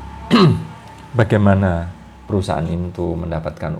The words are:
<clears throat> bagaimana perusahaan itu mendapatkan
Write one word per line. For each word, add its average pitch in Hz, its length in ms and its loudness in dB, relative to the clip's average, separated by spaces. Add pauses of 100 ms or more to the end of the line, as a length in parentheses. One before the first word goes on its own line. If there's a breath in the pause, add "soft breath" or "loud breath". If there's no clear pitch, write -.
(300)
<clears throat> - 880 0
bagaimana 98 720 2 (400)
perusahaan 85 400 -2
itu 87 480 -4
mendapatkan 80 640 -6